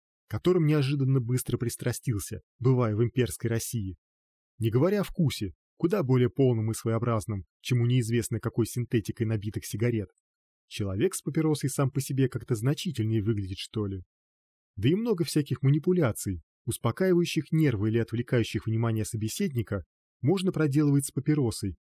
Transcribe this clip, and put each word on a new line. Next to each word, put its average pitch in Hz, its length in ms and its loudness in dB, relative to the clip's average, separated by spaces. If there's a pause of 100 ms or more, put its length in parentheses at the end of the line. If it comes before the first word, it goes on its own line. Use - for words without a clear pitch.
(280)
которым 170 380 2
неожиданно 139 540 2
быстро 120 380 -2
пристрастился, - 840 -6 (180)
бывая 123 360 2
в 107 80 2
имперской 120 480 -2
России. 110 460 -4 (600)
Не 110 120 0
говоря 170 300 2
о 175 40 -2
вкусе, 120 500 -2 (220)
куда 175 260 0
более 123 280 4
полным 113 400 2
и 110 40 -2
своеобразным, 113 680 -2 (160)
чем 123 200 2
у 117 60 4
неизвестно 117 540 0
какой 113 260 0
синтетикой 113 600 -2
набитых 107 400 -4
сигарет. 110 440 -2 (580)
Человек 104 460 -2
с - 80 -8
папиросой 151 460 0
сам 135 220 0
по 139 100 -2
себе 135 280 0
как-то 117 260 -4
значительнее 113 680 -2
выглядит, 98 360 -2
что - 280 -6
ли. 98 180 -8 (720)
Да 104 120 0
и 160 60 6
много 208 300 0
всяких 143 380 -2
манипуляций, 143 800 2 (220)
успокаивающих 170 840 0
нервы 127 380 2
или 110 100 2
отвлекающих 117 680 -2
внимание 113 380 0
собеседника, 110 800 -4 (360)
можно 180 320 2
проделывать 143 540 2
с - 40 -12
папиросой 127 640 -2 (140)